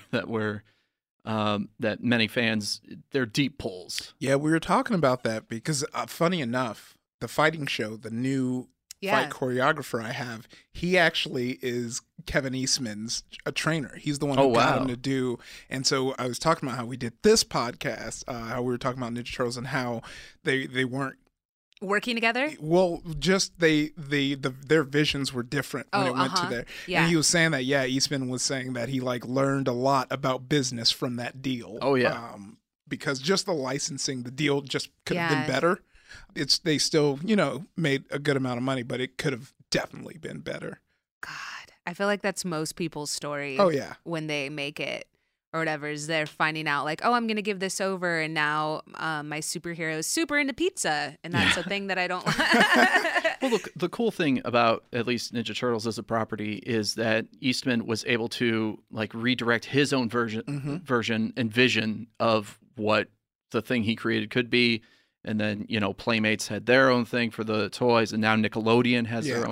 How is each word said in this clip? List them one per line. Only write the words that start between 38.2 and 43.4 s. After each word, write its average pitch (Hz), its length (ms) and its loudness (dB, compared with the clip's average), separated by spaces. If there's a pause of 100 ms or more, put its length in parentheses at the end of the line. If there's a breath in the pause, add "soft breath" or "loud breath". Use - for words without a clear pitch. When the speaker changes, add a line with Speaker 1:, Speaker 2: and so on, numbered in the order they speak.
Speaker 2:
amount 127 220 0
of 123 60 -2
money, 131 180 0
but 123 180 -4
it - 180 -4
could 147 140 0
have 120 200 -10 (180)
definitely - 480 -4
been - 220 -10
better. - 400 -10 (400)
Speaker 3:
God, - 520 -12 (140)
I 175 80 -8
feel 202 120 0
like 202 160 0
that's 196 220 -4
most 160 320 -4
people's 151 340 -6
story 143 480 -4